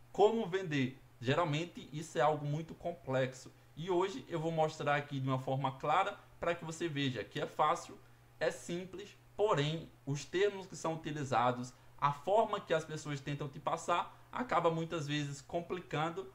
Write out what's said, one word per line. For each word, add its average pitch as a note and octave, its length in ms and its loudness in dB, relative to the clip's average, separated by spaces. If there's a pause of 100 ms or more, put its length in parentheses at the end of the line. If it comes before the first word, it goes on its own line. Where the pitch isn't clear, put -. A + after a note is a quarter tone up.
(100)
como A3 360 4
vender. D#3 520 0 (220)
Geralmente D#3+ 720 0
isso D#3 240 -8
é D#3+ 60 4
algo D3 240 4
muito D#3 260 -4
complexo. C3 800 -4 (240)
E E3 140 -6
hoje F#3 400 2
eu D#3+ 100 -2
vou E3 100 0
mostrar D#3 460 2
aqui C#3+ 240 -2
de C3 80 0
uma C3 100 2
forma C3+ 340 0
clara F3+ 460 2 (220)
para E3+ 140 2
que E3+ 100 -10
você E3 240 -4
veja C3+ 340 0
que - 160 -8
é D3 80 -2
fácil, D#3+ 520 2 (420)
é D#3+ 100 2
simples, F3+ 680 -8 (200)
porém D#3+ 520 2 (160)
os C#3+ 200 -4
termos G3 420 0
que - 80 -16
são D#3+ 200 -2
utilizados, B2+ 800 0 (240)
a C#3+ 160 2
forma G#3 480 2
que - 140 -2
as D#3+ 100 2
pessoas D3+ 360 -6
tentam C#3+ 280 -6
te D3 120 -12
passar, - 680 -2
acaba F3 420 2
muitas E3 340 -2
vezes C#3+ 340 -2
complicando E3+ 960 -4